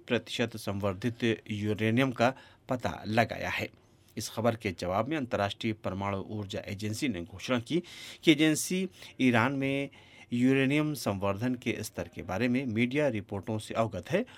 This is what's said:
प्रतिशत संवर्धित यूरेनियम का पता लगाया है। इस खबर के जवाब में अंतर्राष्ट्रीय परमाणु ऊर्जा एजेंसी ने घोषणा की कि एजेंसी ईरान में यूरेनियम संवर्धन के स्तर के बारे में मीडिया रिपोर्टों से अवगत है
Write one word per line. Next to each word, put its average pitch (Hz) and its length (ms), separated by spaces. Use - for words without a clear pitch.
प्रतिशत 117 480
संवर्धित 104 680
यूरेनियम 110 640
का 127 220
पता 127 380
लगाया 110 440
है। - 180
इस 107 120
खबर 113 280
के 104 140
जवाब 98 280
में 160 80
अंतर्राष्ट्रीय 110 560
परमाणु 98 340
ऊर्जा 101 380
एजेंसी 107 400
ने 90 140
घोषणा 95 380
की 156 220
कि 165 80
एजेंसी 156 560
ईरान 123 320
में 139 360
यूरेनियम 135 640
संवर्धन 101 600
के 120 280
स्तर - 320
के - 80
बारे 127 260
में 123 180
मीडिया 123 420
रिपोर्टों 110 500
से 107 160
अवगत 107 360
है 190 140